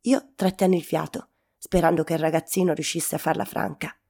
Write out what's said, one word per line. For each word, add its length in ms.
Io 320
trattenni 420
il 80
fiato, 440
sperando 460
che 100
il 60
ragazzino 520
riuscisse 440
a 20
farla 260
franca. 520